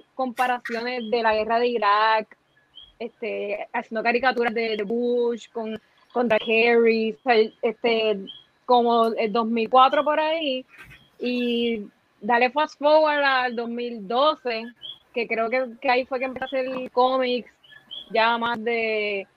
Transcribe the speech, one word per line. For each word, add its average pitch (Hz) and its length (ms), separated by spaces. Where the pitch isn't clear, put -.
comparaciones 247 960
de 233 140
la 220 100
guerra 220 260
de 240 80
Irak, 220 720
este, 202 720
haciendo 226 320
caricaturas 240 500
de, 226 220
de 214 80
Bush 240 680
con, 220 260
contra 233 260
Kerry, 226 760
o - 100
sea, 247 120
este, 220 580
como 233 420
el 220 240
dos 233 160
mil 226 220
cuatro 262 340
por 302 160
ahí, 311 460
y 233 680
dale 240 320
fast 302 260
forward 294 460
al 254 320
dos 233 140
mil 240 380
doce, 247 580
que 233 140
creo 226 220
que, 262 160
que 277 80
ahí 254 160
fue 262 140
que 262 60
empecé 262 180
a 262 180
hacer 254 300
cómics 247 580
ya 226 260
más 233 260
de, 214 720